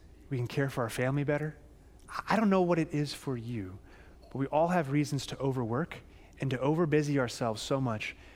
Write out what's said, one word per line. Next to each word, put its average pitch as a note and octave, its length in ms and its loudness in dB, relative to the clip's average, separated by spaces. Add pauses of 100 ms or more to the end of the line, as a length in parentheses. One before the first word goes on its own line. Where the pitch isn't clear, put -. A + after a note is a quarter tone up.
(300)
we C3+ 80 -2
can A#2+ 80 -2
care C#3 240 0
for C3 120 -2
our A2+ 60 0
family C3+ 360 0
better. D3 300 -2 (540)
I, - 220 -8
I F3+ 60 4
don't A3 120 4
know F#3+ 140 6
what F3 160 4
it D#3+ 140 0
is D3 200 0
for C3 240 -6
you, A2+ 420 -6 (440)
but - 160 -10
we C3+ 80 0
all D#3 220 4
have E3+ 220 2
reasons C#3+ 360 0
to - 140 -8
overwork B2+ 580 -2 (420)
and C3+ 100 0
to B2+ 60 0
overbusy D3 600 2
ourselves A#2+ 420 -2
so C3+ 220 -2
much A2+ 340 -4 (200)